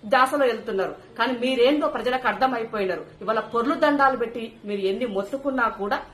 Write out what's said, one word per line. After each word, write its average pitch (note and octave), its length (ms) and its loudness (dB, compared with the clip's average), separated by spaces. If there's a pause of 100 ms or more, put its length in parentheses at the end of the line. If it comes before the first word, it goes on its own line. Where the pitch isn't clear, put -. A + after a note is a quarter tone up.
(120)
దాసలో C4 340 4
వెళ్తున్నారు. G3+ 480 -2 (240)
కానీ A#3+ 240 0
మీరేందో C4 460 4
ప్రజలకు B3 420 -2
అర్థమైపోయినారు. A3 720 -2 (180)
ఇవాళ G#3+ 180 -2
పొర్లు B3 340 -2
దండాలు C#4+ 480 4
పెట్టి A#3 200 -6 (220)
మీరు G3+ 160 -4 (100)
ఎన్ని A#3 160 -2
మొత్తుకున్నా B3 600 -2
కూడా G#3+ 300 -4 (140)